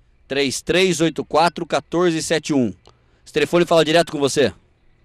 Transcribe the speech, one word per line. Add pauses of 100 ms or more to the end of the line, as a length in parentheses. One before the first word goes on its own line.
(280)
Três
três
oito
quatro,
quatorze
sete
um. (540)
Esse
telefone
fala
direto
com
você? (520)